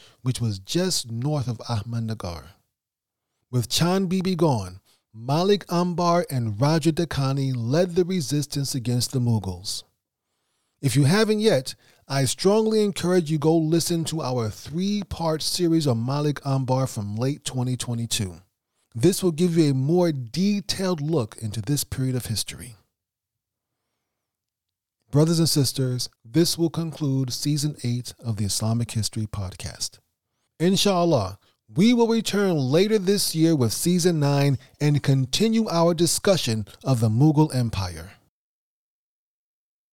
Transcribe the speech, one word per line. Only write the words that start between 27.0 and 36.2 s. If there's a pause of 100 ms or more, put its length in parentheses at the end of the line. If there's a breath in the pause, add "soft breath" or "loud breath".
season
eight (100)
of
the
Islamic
History
Podcast. (600)
Inshallah, (300)
we
will
return
later
this
year
with
season
nine (220 soft breath)
and
continue
our
discussion (200 loud breath)